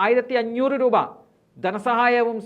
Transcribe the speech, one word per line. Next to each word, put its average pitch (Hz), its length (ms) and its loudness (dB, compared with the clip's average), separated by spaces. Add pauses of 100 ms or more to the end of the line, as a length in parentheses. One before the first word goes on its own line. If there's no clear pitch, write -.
ആയിരത്തി 247 380 0
അഞ്ഞൂറ് 254 400 -2
രൂപ 233 140 2 (680)
ധനസഹായവും 233 800 0